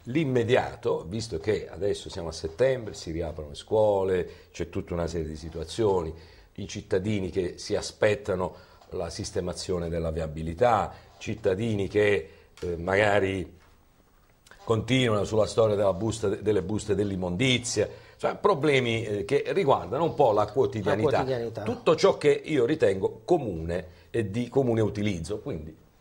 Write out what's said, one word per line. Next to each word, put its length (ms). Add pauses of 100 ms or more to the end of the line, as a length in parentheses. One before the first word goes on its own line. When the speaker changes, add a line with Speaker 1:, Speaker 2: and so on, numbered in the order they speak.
Speaker 1:
l'immediato, 1040
visto 300
che 300
adesso 420
siamo 180
a 40
settembre, 640
si 180
riaprono 380
le 40
scuole, 720 (240)
c'è 160
tutta 240
una 140
serie 220
di 80
situazioni, 760 (420)
i 140
cittadini 600
che 260
si 180
aspettano 800 (360)
la 200
sistemazione 800
della 220
viabilità, 840 (260)
cittadini 680
che, 420 (300)
eh, 160
magari 800 (1080)
continuano 640
sulla 220
storia 300
della 160
busta, 360
delle 340
buste 320
dell'immondizia, 960 (280)
cioè 200
problemi, 680
eh, 200
che 240
riguardano 560
un 100
po' 180
la 140
quotidianità. 640
Speaker 2:
La 80
quotidianità. 440
Speaker 1:
Tutto 340
ciò 200
che 140
io 340
ritengo 600
comune 600 (240)
e 200
di 180
comune 320
utilizzo, 600
quindi 340 (260)